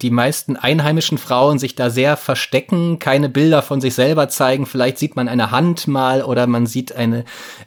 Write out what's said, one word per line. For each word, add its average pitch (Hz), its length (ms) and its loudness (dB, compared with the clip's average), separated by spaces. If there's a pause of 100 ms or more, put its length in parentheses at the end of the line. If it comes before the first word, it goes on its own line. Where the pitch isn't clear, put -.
die 123 80 0
meisten 123 460 0
einheimischen 156 600 0
Frauen 135 400 2
sich 127 160 -4
da 123 140 0
sehr 131 300 2
verstecken, 170 800 -2
keine 139 320 0
Bilder 151 320 4
von 139 180 -2
sich 127 140 -2
selber 143 340 2
zeigen. 135 380 0
Vielleicht 131 320 -2
sieht 151 180 -4
man 123 120 -2
eine 117 220 0
Hand 165 380 0
mal 135 340 0
oder 123 240 0
man 120 200 2
sieht 123 280 -6
eine 120 300 -2 (420)